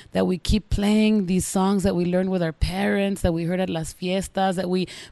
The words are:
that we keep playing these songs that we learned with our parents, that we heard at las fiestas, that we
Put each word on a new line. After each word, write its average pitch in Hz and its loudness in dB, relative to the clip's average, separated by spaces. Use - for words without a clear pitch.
that 185 0
we 180 0
keep - 0
playing 214 2
these 185 0
songs 190 2
that 196 2
we 175 0
learned 185 0
with 185 0
our 160 -2
parents, 196 -2
that 180 2
we 165 -2
heard 180 -2
at 185 -2
las 160 -6
fiestas, 185 -2
that 175 -4
we 185 0